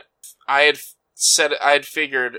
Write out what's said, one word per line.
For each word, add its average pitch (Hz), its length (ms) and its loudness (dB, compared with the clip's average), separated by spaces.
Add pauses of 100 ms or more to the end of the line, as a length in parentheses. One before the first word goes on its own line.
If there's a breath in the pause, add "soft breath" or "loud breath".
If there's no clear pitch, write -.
(460)
I 139 160 2
had 147 160 4 (360)
said, - 380 0 (100)
I 143 100 4
had 139 140 2
figured 135 520 -4